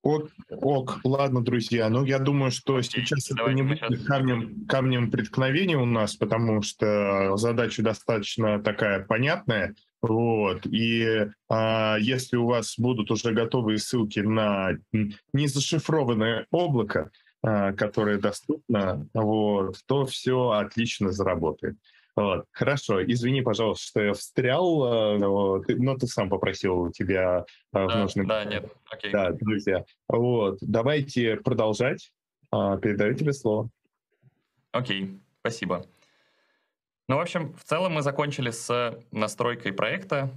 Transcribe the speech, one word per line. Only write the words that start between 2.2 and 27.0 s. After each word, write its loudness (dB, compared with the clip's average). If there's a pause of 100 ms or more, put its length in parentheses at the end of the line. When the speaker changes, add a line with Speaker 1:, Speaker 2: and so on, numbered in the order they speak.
Speaker 1:
что 0
Speaker 2:
Окей, 0
Speaker 1:
сейчас -2
это -4
Speaker 2:
давайте 2
Speaker 1:
не 2
Speaker 2:
мы 2
Speaker 1:
будет -12
Speaker 2:
щас -4
Speaker 1:
камнем, 0
камнем 2
преткновения 0
у 2
нас, 2
потому 2
что 2
задача 0
достаточно 0
такая 0
понятная. 0 (260)
Вот, 0
и, 0 (220)
а, 2
если 0
у 2
вас 0
будут 0
уже 0
готовые 0
ссылки -2
на 2 (220)
н-, 0 (220)
незашифрованное 0
облако, 0 (340)
а, 0
которое 0
доступно, -2
вот, 0 (100)
то 2
всё -2
отлично -2
заработает. -2 (380)
Вот, 0
хорошо, 0
извини, 0
пожалуйста, 0
что 0
я 2
встрял, 0
а, 2
вот, 2
но 2
ты -2
сам -2
попросил 0
тебя, 0 (280)